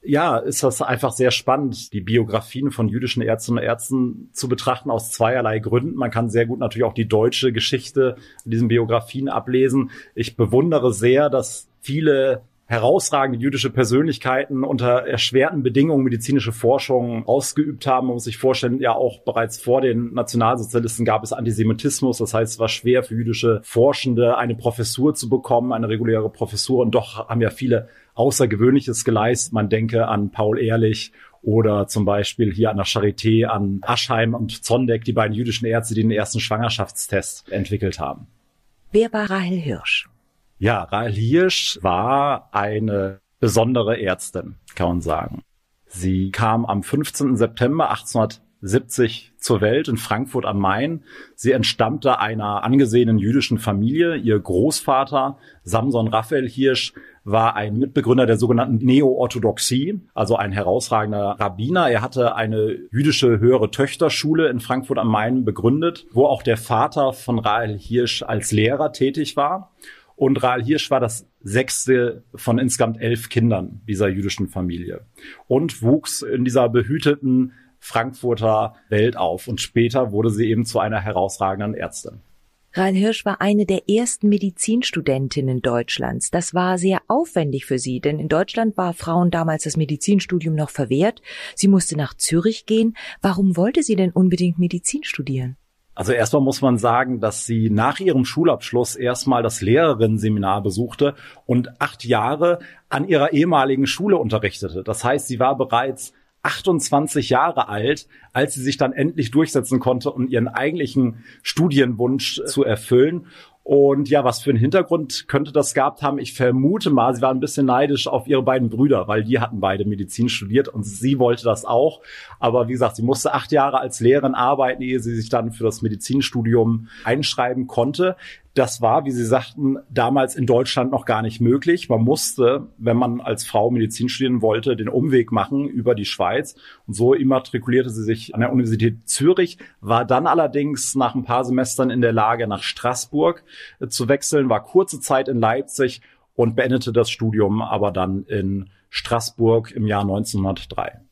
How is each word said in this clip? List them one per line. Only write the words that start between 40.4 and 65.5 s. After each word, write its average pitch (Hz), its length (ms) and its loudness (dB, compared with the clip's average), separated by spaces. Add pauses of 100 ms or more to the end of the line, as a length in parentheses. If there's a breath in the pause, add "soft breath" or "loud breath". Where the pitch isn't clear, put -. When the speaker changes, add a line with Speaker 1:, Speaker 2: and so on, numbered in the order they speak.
Speaker 1:
Ja, 101 220 0
Rahel 107 300 -4
Hirsch 151 680 0
war 127 680 0
eine 101 720 -2 (180)
besondere 113 600 2
Ärztin, 92 540 -6 (200)
kann 87 140 0
man 87 120 -2
sagen. 82 400 -4 (440)
Sie 95 460 -2
kam 113 340 0
am 101 180 -2
fünfzehnten 139 540 -2
September 123 540 0
achtzehnhundertsiebzig - 1500 -2
zur 107 240 0
Welt 123 260 2
in 123 80 -2
Frankfurt 120 500 -4
am 101 140 -2
Main. 117 460 -2 (300 loud breath)
Sie 131 180 0
entstammte 127 640 0
einer 104 460 -2
angesehenen 117 540 4
jüdischen 117 380 0
Familie. 123 600 0
Ihr 113 200 2
Großvater, 135 1000 0 (260 soft breath)
Samson 113 460 0
Raphael 117 400 -2
Hirsch, 131 420 0 (320 loud breath)
war 110 320 2
ein 107 220 -4
Mitbegründer 127 480 2
der 113 120 4
sogenannten 117 480 2
Neo-Orthodoxie, 127 1160 2 (120)
also 110 220 0
ein 101 160 -2
herausragender 104 880 0
Rabbiner. 117 500 0
Er 113 120 2
hatte 123 340 0
eine 110 400 -2 (160)
jüdische 123 480 2
höhere 113 320 4
Töchterschule 151 760 0
in 123 100 -2
Frankfurt 131 380 -4
am 113 100 0
Main 113 380 2
begründet, 147 640 0